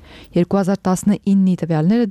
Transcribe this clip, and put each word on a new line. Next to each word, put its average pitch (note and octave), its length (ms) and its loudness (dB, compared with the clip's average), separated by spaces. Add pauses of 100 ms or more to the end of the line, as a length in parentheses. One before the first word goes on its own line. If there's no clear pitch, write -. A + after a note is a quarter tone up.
(360)
Երկու F3 260 0
հազար F#3+ 240 -2
տասնինի F#3+ 760 0
տվյալները E3+ 520 0